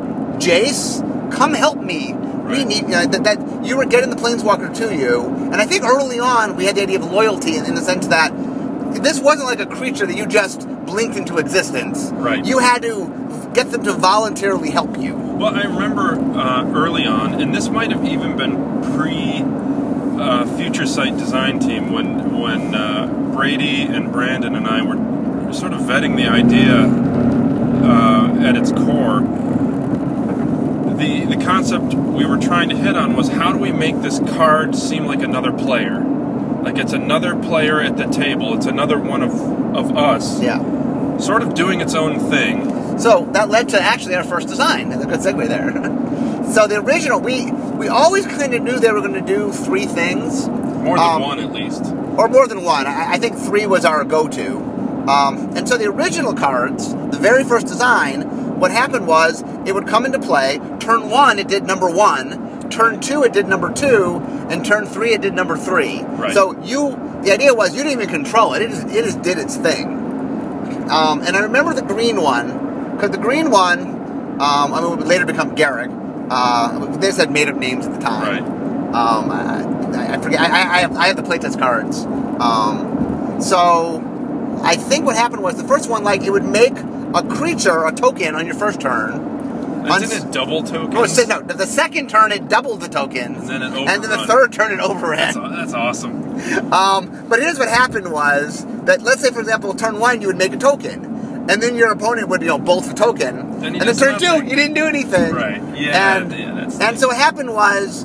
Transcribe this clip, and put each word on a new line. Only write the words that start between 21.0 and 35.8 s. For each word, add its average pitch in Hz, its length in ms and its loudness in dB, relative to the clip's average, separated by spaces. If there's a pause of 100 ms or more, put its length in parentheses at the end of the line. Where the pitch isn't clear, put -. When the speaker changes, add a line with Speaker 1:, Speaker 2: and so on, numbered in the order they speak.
Speaker 2:
design 131 420 -2
team, 123 340 -2
when, - 480 -2
when, 113 340 -2
uh, 107 320 -2 (280)
Brady 139 480 0
and - 300 -2
Brandon 127 420 -2
and - 120 -2
I 110 160 0
were - 680 -2
sort - 200 -4
of - 80 -4
vetting - 360 2
the - 120 2
idea, - 560 6 (1000)
uh, 120 640 4
at 120 100 4
its 120 160 2
core. - 480 2 (1800)
The, - 280 0
the - 200 0
concept - 500 2
we - 320 2
were - 120 2
trying 175 300 2
to 143 80 0
hit - 200 2
on - 200 2
was, 151 120 2
how 170 240 0
do - 60 -2
we - 140 0
make 151 300 0
this - 180 -2
card 156 560 2
seem - 300 -2
like 135 160 -2
another 127 300 -2
player? - 480 -2 (640)